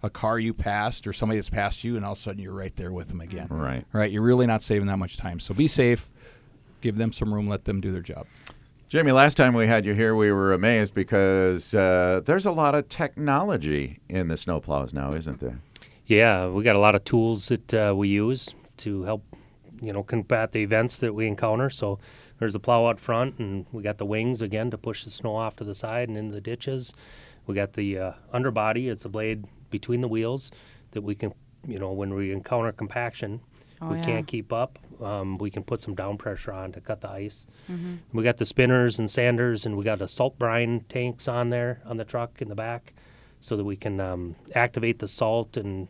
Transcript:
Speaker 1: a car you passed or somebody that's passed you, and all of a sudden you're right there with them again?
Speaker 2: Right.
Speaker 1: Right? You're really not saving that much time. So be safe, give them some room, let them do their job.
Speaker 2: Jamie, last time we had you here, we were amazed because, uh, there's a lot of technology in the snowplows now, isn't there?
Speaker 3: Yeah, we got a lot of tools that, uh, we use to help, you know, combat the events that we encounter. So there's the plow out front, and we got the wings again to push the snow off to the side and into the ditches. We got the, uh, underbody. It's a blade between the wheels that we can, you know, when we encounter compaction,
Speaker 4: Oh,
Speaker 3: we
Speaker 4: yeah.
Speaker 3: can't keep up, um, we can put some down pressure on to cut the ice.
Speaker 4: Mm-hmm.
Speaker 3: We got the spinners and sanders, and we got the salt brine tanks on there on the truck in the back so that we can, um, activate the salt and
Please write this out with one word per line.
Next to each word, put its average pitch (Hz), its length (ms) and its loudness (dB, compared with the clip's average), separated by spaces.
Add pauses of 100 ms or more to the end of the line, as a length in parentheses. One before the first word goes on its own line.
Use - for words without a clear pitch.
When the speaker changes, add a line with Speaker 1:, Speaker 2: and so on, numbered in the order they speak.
Speaker 1:
a 113 80 -4
car 113 280 0
you 113 160 0
passed 104 520 -2
or 101 60 -6
somebody 107 260 0
that's 101 120 -4
passed 101 340 -2
you, 117 120 -2
and 104 100 -4
all 101 60 -6
of 98 60 -10
a - 20 -14
sudden 101 220 -8
you're 92 120 -12
right 95 220 -8
there 92 160 -8
with 87 160 -8
them 87 120 -8
again? 85 300 -10
Speaker 2:
Right. 67 420 -4
Speaker 1:
Right? 107 180 2
You're 104 120 0
really 123 240 6
not 113 160 2
saving 101 240 0
that 98 120 0
much 92 200 -6
time. 87 220 -6
So - 140 -8
be 147 140 4
safe, 120 420 4 (720)
give 107 140 0
them 113 160 0
some 107 220 -2
room, 104 140 0
let 101 160 -4
them 98 180 -2
do 98 100 -2
their 90 100 -4
job. 73 240 -12 (600)
Speaker 2:
Jamie, 147 240 4
last 139 240 8
time 127 180 8
we 113 120 6
had 110 200 6
you 104 80 2
here, 110 200 4
we 107 180 6
were 98 220 6
amazed 107 400 4
because, 95 800 4
uh, 92 500 4
there's 185 220 2
a 202 40 2
lot 151 240 2
of 147 140 0
technology 139 1200 -2
in 90 200 -2
the 80 80 -2
snowplows 73 580 -4
now, 69 180 -4
isn't 78 280 -6
there? 60 200 -8 (460)
Speaker 3:
Yeah, 104 420 6
we 98 160 -2
got 110 120 6
a 101 40 6
lot 104 140 8
of 101 100 2
tools 113 440 0
that, - 260 -2
uh, 104 220 4
we 101 120 2
use 107 460 0 (240)
to 98 260 -6
help, 107 180 -4 (600)
you 110 100 -8
know, 101 100 -4
combat 110 500 -2
the 110 100 0
events 110 360 2
that 113 160 -2
we 110 120 -2
encounter. 110 440 0
So 101 280 -4 (400)
there's 107 160 -2
the 107 60 -4
plow 117 260 4
out 117 120 2
front, 123 400 -2
and 98 320 -6
we 113 120 -10
got 104 160 -6
the 101 80 -6
wings 110 340 -2
again 110 300 -4
to 110 80 -8
push - 260 -10
the 104 60 -16
snow 107 260 -6
off 110 200 -4
to - 80 -12
the 101 100 -10
side 117 340 -4
and 107 80 -8
into 107 180 -8
the 101 60 -10
ditches. 123 540 -8 (520)
We 101 80 -4
got 98 200 -2
the, 101 240 -2
uh, 92 140 -6 (200)
underbody. 120 560 0
It's 107 160 -8
a 107 60 -10
blade 110 340 -4 (260)
between 120 300 -2
the 127 80 -2
wheels 113 420 -2 (420)
that 107 100 -6
we 104 120 -4
can, 101 180 -6 (340)
you 110 120 -8
know, 95 140 -6
when 98 220 -4
we 98 180 -2
encounter 113 400 -2
compaction, 113 680 -8 (420)
Speaker 4:
Oh, 165 100 -8
Speaker 3:
we 165 40 -4
Speaker 4:
yeah. 165 80 -6
Speaker 3:
can't 160 220 -2
keep 110 260 -8
up, 120 260 -4 (240)
um, 98 360 -6
we 101 120 -4
can 98 120 -8
put 113 180 -6
some 104 140 -10
down 98 240 -6
pressure 101 340 -8
on 95 200 -10
to 85 100 -16
cut 104 180 -8
the 98 80 -12
ice. 98 380 -12 (240)
Speaker 4:
Mm-hmm. 175 240 -8 (180)
Speaker 3:
We 110 100 -2
got 120 140 2
the 117 80 -2
spinners 123 540 4
and 110 100 -2
sanders, 120 560 2
and 107 100 -2
we 101 100 -4
got 104 160 0
the 98 80 -4
salt 131 300 -2
brine 117 520 0
tanks 123 380 -6
on 120 200 0
there 123 380 -2
on 113 100 -8
the 113 80 -6
truck 117 380 -6
in - 60 -8
the 104 60 -10
back 113 380 -8 (480)
so - 160 -6
that 101 80 -2
we 101 120 -4
can, 101 220 -6
um, 90 380 -6 (180)
activate 117 440 0
the 104 100 -8
salt 113 480 -2
and 95 340 -6